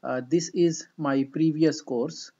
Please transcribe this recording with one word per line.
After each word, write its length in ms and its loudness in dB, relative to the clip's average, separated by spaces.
Uh, 240 -4
this 220 0
is 380 0
my 340 0
previous 500 2
course. 580 -6